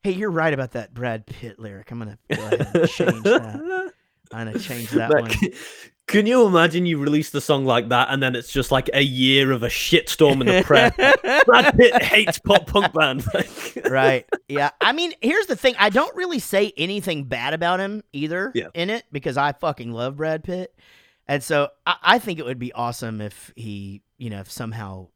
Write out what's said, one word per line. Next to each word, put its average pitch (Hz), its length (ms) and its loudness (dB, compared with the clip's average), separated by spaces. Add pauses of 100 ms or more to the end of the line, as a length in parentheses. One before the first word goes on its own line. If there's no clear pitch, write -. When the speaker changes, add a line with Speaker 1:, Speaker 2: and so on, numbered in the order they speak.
Speaker 1:
"Hey, 196 100 -2
you're 196 180 -4
right 160 240 0
about 131 180 -6
that 117 220 -12
Brad 117 320 -6
Pitt - 320 -16
lyric. 101 320 -18
I'm 117 80 -12
gonna 107 200 -14 (160)
go - 80 -6
ahead - 180 -2 (140)
and 170 140 4
change 170 340 -2
that. 320 760 -2
Speaker 2:
<laughs> - 360 -20
Speaker 1:
I'm 113 140 -10
gonna 110 120 -8
change 117 320 -10
that 113 200 0
Speaker 2:
But 143 120 4
Speaker 1:
one." 113 80 -6
Speaker 2:
c-, - 240 -2 (540)
can 208 180 4
you 240 200 6
imagine 175 400 2
you 165 120 0
release 147 320 0
the 143 100 -4
song 139 240 0
like 120 260 2
that, 123 200 2
and 139 120 -2
then 127 140 0
it's 117 160 -10
just, 135 180 -2
like, 135 240 2
a 139 80 4
year 135 500 2
of 117 120 -2
a 117 40 -2
shitstorm 143 720 2
in 123 60 2
the 185 180 4
press? 139 320 4
Speaker 1:
<laughs> 277 480 2
Speaker 2:
Brad 247 320 6
Pitt 240 260 8
hates 208 360 2
pop 202 300 2
punk 202 240 2
band. 147 380 0
<laughs> - 40 -6
Like - 560 -6
Speaker 1:
Right. 131 380 2 (200)
Yeah. 143 220 -2 (100)
I 208 120 2
mean, 330 280 -4
here's 349 260 0
the 254 100 -2
thing. 254 220 2
I 208 120 4
don't 285 260 0
really 359 220 -4
say 202 380 -2
anything 170 480 -4
bad 127 300 -4
about 170 260 -2
him 202 220 -8 (100)
either 165 420 -6
Speaker 2:
Yeah. 180 200 -4
Speaker 1:
in 170 160 -4
it 233 220 -6
because 139 240 -6
I 143 160 0
fucking 131 400 -6
love 127 240 -6
Brad 160 280 -4
Pitt. 180 300 -8 (540)
And 139 140 -2
so 143 260 0 (180)
I, 151 160 0
I 202 160 6
think 175 220 -6
it 139 40 -8
would 127 140 -8
be 120 140 -8
awesome 120 480 -6
if - 360 -12
he, 101 460 -12 (160)
you 120 120 -10
know, 101 100 -10
if 95 100 -16
somehow 104 640 -12